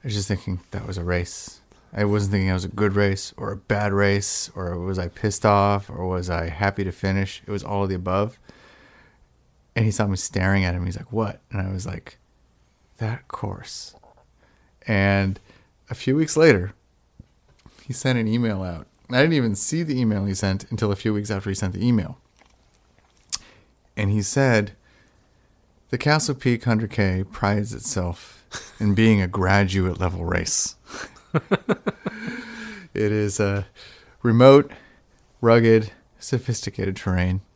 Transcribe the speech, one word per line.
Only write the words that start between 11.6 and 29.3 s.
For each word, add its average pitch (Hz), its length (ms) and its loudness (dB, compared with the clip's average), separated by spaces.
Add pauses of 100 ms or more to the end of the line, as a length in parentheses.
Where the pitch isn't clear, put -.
I 95 80 -6
was 95 160 -8
like, - 320 -12 (840)
"That 110 280 -6
course." - 680 -12 (960)
And 98 500 2 (520)
a - 60 -8
few 131 200 -2
weeks 156 220 0
later, 107 340 6 (1120)
he - 80 -14
sent 123 260 -2
an 113 120 0
email 110 340 -2
out. 85 240 -10 (220)
I 123 120 2
didn't 160 140 4
even 117 200 2
see 165 280 -4
the 147 140 -4
email 107 280 0
he 101 80 -2
sent 95 360 -2
until 107 220 -2
a 98 60 0
few 107 160 -2
weeks 104 180 -4
after 98 180 -4
he 95 60 -4
sent 92 180 -4
the 98 140 -2
email. 107 300 0 (1800)
And 101 160 0
he 104 100 0
said, 110 520 2 (1160)
"The 127 60 -4
Castle 147 380 0
Peak 123 300 0
hundred 113 260 0
K 95 320 0
prides 104 500 -2
itself - 680 -6 (380)
in 104 140 2
being 110 260 6
a 92 80 0
graduate 92 680 2